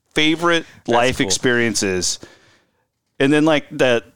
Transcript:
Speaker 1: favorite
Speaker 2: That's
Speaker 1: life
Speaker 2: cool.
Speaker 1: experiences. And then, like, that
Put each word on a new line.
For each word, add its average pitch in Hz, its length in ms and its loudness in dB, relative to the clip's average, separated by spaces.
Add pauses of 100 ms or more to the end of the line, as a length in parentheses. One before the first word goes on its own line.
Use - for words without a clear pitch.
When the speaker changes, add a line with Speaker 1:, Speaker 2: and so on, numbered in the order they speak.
(140)
Speaker 1:
favorite 160 500 0 (200)
Speaker 2:
That's - 40 -8
Speaker 1:
life 120 300 2
Speaker 2:
cool. 139 80 0
Speaker 1:
experiences. 104 920 -2 (1000)
And 139 140 2
then, 151 140 2
like, 151 260 0
that 127 320 0 (120)